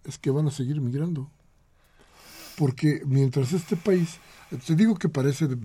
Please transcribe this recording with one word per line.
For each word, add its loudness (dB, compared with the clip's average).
es -10
que -2
van 2
a 0
seguir -2
migrando. -2
Porque 2
mientras 2
este -2
país, 0
te 2
digo 4
que -2
parece, 0